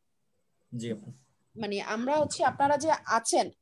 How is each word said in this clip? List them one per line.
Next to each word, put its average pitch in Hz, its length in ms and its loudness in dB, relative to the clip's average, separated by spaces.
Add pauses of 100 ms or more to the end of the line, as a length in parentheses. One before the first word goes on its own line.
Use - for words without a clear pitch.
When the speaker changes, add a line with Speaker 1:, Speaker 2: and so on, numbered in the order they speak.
(760)
Speaker 1:
জি 117 160 -6
আপু। - 220 -10 (460)
Speaker 2:
মানে 202 220 -4
আমরা 247 360 -2
হচ্ছে 294 260 0
আপনারা 277 340 4
যে 311 140 0
আছেন 226 580 0 (120)